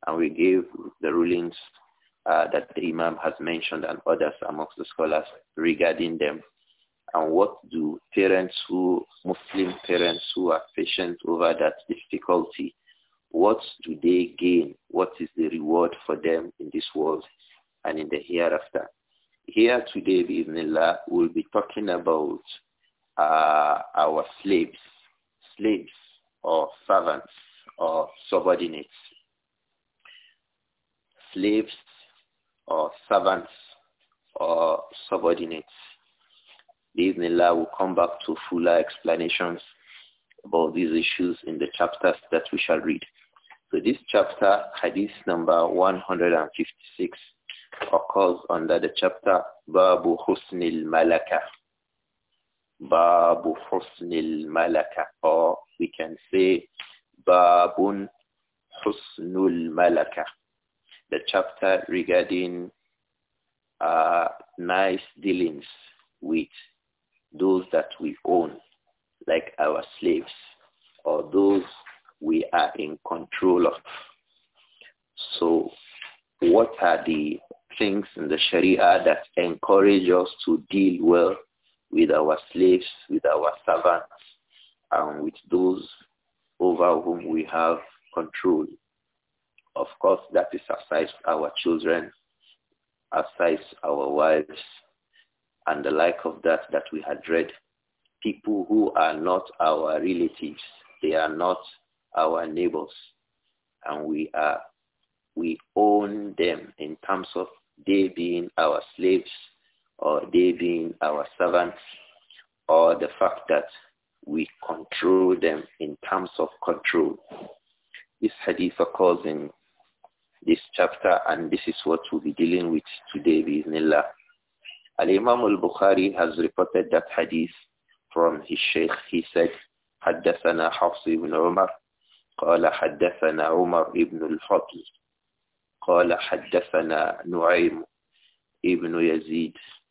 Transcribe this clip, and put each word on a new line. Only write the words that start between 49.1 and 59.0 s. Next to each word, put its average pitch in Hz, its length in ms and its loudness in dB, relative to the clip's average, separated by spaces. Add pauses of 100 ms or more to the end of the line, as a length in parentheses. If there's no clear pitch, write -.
Babu 90 480 4 (100)
Husnil 85 580 -4
Malaka. 82 560 2 (1400)
Babu 85 720 4 (160)
Husnil 80 760 -6
Malaka, 80 580 -2 (180)
or 82 360 2 (200)
we 82 100 -4
can 80 280 -10 (160)
say 95 340 2 (600)
Babun 90 840 4 (760)
Husnul 90 840 -4